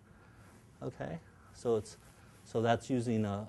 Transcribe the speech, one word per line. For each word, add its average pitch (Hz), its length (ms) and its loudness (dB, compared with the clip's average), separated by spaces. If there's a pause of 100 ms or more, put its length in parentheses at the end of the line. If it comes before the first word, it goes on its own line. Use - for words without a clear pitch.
(840)
Okay, 139 360 -6 (340)
so 117 240 2
it's, - 220 -6 (480)
so 113 160 0
that's 117 260 2
using 117 380 2
a, 101 220 -2